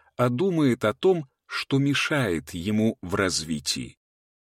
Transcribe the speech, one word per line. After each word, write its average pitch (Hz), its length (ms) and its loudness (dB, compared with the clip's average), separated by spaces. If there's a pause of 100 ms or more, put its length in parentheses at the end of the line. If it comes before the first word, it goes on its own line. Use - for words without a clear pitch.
(160)
а 123 140 2
думает 147 540 2
о 107 100 2
том, 175 340 2 (180)
что - 320 -2
мешает 135 760 0
ему 107 480 0
в 90 120 -8
развитии. 78 840 -4 (460)